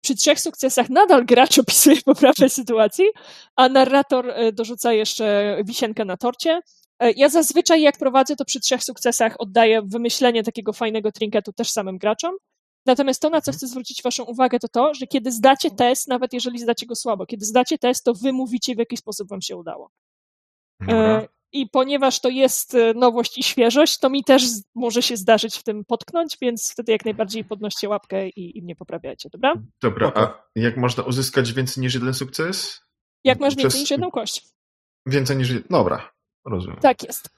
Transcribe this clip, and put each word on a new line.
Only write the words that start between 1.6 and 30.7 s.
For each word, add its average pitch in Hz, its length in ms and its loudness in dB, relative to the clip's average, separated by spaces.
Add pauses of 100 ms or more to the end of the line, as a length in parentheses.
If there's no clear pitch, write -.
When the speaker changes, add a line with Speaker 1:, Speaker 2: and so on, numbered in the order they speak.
Speaker 1:
opisuje - 380 6
poprawę 269 480 4
sytuacji, 226 560 2 (500)
a 254 140 6
narrator, 262 600 2
e, 226 220 0
dorzuca 233 420 -2
jeszcze 208 720 0
wisienkę 220 400 -4
na 185 120 -6
torcie. 320 440 -2 (380)
E, 233 120 4
ja 277 180 4
zazwyczaj, 320 520 2
jak 285 160 4
prowadzę, 269 380 0
to 269 100 -8
przy - 140 -6
trzech - 240 -2
sukcesach 233 560 -2
oddaję 220 420 4
wymyślenie 233 640 0
takiego 220 300 -6
fajnego 214 380 -4
trinketu 208 420 -4
też - 180 -6
samym 190 260 -6
graczom. 226 380 -4 (500)
Natomiast 262 360 2
to, 311 80 0
na 311 120 0
co 277 100 -6
Speaker 2:
Mhm. 262 60 -8
Speaker 1:
chcę 262 100 -10
zwrócić 247 360 -12
waszą 240 200 -4
uwagę, 240 360 0
to 233 80 -8
to, 285 260 0
że 254 140 -10
kiedy 254 240 -2
zdacie 269 400 4
test, 254 360 0
nawet 254 260 -4
jeżeli 240 260 -8
zdacie 233 260 -4
go 240 100 -10
słabo, 214 300 -6
kiedy 214 200 -10
zdacie 220 320 0
test, 247 280 -2
to 240 80 2
wy 240 200 -4
mówicie, 247 420 -6
w - 40 -8
jaki 233 180 -4
sposób 202 320 -12
wam 196 120 -12
się 185 160 -10
udało. 165 320 -16 (920)
Speaker 2:
Dobra. 226 160 -2
Speaker 1:
E, 220 320 2 (240)
i 269 180 -6
ponieważ 269 500 0
to 247 100 0
jest, 254 460 0
e, 226 180 4
nowość 240 440 0
i 262 60 -4
świeżość, 247 560 2
to 277 100 2
mi 277 140 -2
też 262 240 4
z-, 220 160 -6 (120)
może 233 260 -2
się 240 160 -2
zdarzyć 220 400 2
w - 60 -14
tym 214 220 -6
potknąć, 330 560 -6
więc 240 300 -4
wtedy 233 200 -6
jak 220 140 0
najbardziej 214 400 -6
podnoście 202 440 -8
łapkę 196 400 -6
i, 175 280 -16
i 170 40 -16
mnie 175 140 -14
poprawiajcie, 170 540 -14
dobra? 262 240 -2 (280)
Speaker 2:
Dobra, 107 280 0
Speaker 3:
Spoko. 107 120 0
Speaker 2:
a - 220 -2 (120)
jak 117 220 -2